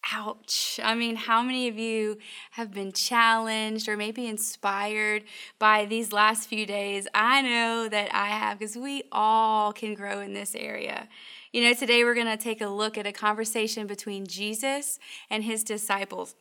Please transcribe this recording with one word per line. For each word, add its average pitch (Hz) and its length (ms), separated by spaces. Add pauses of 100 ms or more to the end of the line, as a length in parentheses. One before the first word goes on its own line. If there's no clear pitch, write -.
(120)
Ouch. - 720
I 226 120
mean, 233 200
how 226 260
many 254 280
of 214 100
you 220 380 (340)
have 214 220
been 196 180
challenged 220 960
or 214 80
maybe 220 320
inspired 214 960 (360)
by 214 260
these 220 260
last 214 380
few 214 160
days? 202 480
I 247 280
know 233 460
that 208 260
I 202 140
have, 208 320
'cause 214 160
we 269 280 (100)
all 214 580
can 214 220
grow 202 260
in 202 140
this 202 220
area. - 520 (460)
You 240 100
know, 240 100
today 240 300
we're 240 120
gonna 233 200
take 220 240
a 214 80
look 214 300
at 208 100
a 208 60
conversation 220 760
between 196 400
Jesus 220 720 (300)
and 214 160
his 220 180
disciples. 196 760